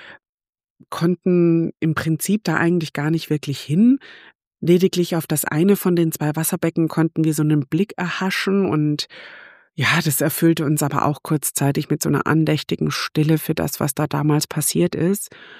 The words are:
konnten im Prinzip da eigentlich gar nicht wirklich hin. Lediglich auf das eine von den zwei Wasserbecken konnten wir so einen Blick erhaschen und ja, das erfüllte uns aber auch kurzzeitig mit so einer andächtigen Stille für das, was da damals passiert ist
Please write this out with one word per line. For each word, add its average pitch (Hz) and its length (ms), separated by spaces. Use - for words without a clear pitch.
konnten 170 920
im 160 160
Prinzip 160 480
da 160 140
eigentlich 170 360
gar 151 180
nicht 165 180
wirklich 147 300
hin. 233 400
Lediglich 175 560
auf 160 120
das 151 180
eine 185 300
von 180 200
den 165 160
zwei 151 240
Wasserbecken 165 520
konnten 165 360
wir 156 100
so 151 100
einen 151 240
Blick 190 300
erhaschen 190 680
und 151 420
ja, 143 280
das 151 180
erfüllte 160 440
uns 151 160
aber 143 240
auch 147 160
kurzzeitig 147 680
mit 147 120
so 151 80
einer 143 160
andächtigen 156 640
Stille 156 480
für 156 160
das, - 260
was 147 140
da 151 140
damals 147 400
passiert - 480
ist 190 340